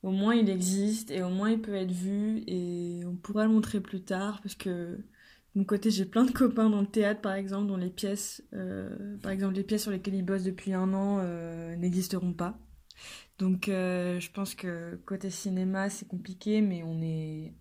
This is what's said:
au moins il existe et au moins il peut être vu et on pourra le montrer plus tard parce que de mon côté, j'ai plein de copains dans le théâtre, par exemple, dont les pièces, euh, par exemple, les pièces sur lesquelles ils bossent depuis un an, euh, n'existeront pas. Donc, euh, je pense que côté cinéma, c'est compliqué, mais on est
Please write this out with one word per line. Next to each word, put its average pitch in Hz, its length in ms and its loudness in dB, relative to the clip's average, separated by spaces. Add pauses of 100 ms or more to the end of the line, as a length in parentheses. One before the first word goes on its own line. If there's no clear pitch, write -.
au 190 80 -2
moins 202 240 4
il 220 140 6
existe 196 640 2
et 185 120 -2
au 180 60 0
moins 196 220 2
il 226 100 4
peut 208 140 -6
être 190 180 0
vu 202 540 0
et 175 600 -4
on 180 80 -4
pourra 208 300 0
le 220 80 6
montrer 214 280 4
plus 190 220 -6
tard 196 400 -4
parce 196 120 -8
que - 140 -6
de 175 360 -6 (500)
mon 196 100 4
côté, 202 260 2
j'ai 190 160 2
plein 226 180 6
de 247 60 4
copains 226 400 4
dans 208 100 2
le 196 60 2
théâtre, 214 340 2
par 196 140 -2
exemple, 196 320 -2
dont 196 100 0
les 180 140 -2
pièces, 202 520 -4 (120)
euh, 190 640 -8
par 196 140 -4
exemple, 190 220 2
les 196 100 0
pièces 208 180 0
sur 214 80 -4
lesquelles 190 240 -2
ils 190 100 0
bossent 190 200 0
depuis 190 280 -2
un 190 220 2
an, 196 260 2
euh, 170 560 -4
n'existeront 180 560 0
pas. 175 260 -4 (800)
Donc, 185 300 2
euh, 180 500 0
je - 120 -8
pense 196 240 -6
que 170 500 -8
côté 190 240 -6
cinéma, 190 600 0
c'est - 180 -12
compliqué, 190 540 0
mais 180 200 2
on 165 200 -4
est 156 580 -4